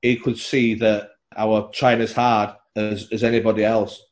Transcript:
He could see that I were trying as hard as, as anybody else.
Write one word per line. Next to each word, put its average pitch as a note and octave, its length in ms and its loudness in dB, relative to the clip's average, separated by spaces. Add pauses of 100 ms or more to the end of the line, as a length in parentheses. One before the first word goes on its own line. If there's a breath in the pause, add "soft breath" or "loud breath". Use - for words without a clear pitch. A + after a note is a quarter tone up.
He B2 140 2
could A#2 220 -4
see A#2+ 380 0
that G#2+ 340 0 (260)
I G#2+ 100 -2
were G#2+ 280 0
trying A#2+ 280 2
as A2 120 -4
hard A2+ 420 0 (200)
as, G#2+ 360 -4
as A2+ 120 -4
anybody A2+ 400 2
else. A2 380 -2 (100)